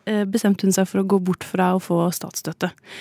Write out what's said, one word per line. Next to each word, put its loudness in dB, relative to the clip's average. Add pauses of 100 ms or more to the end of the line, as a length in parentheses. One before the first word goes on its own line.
eh, 0
bestemte 2
hun 4
seg 2
for 0
å 0
gå 2
bort -2
fra 2
å 2
få 0
statsstøtte. -6 (300)